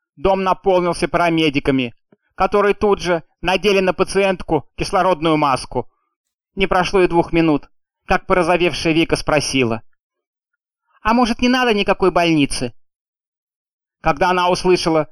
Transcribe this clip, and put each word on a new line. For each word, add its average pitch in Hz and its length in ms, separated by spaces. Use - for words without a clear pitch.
дом 190 260
наполнился 180 680
парамедиками – 147 840
которые 202 340
тут 196 260
же 165 220
надели 190 380
на 185 120
пациентку 190 840
кислородную 165 600
маску. 135 540
Не 202 120
прошло 190 360
и 180 40
двух 170 260
минут, 160 380
как 185 200
порозовевшая 175 680
Вика 160 220
спросила: 127 680
"А 214 120
может, 240 260
не 247 80
надо 247 260
никакой 190 360
больницы?" 160 640
Когда 175 300
она 180 180
услышала, 175 640